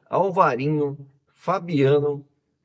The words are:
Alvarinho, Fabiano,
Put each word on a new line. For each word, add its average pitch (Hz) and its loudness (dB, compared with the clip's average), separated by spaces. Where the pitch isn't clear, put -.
Alvarinho, 147 0
Fabiano, 147 0